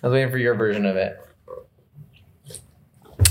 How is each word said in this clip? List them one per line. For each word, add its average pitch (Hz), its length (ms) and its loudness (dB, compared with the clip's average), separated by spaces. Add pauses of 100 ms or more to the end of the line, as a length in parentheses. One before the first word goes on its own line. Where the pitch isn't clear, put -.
I - 40 -2
was 123 80 2
waiting 131 160 2
for 127 80 -4
your 120 160 2
version 104 320 0
of 95 100 0
it. - 220 -2 (2250)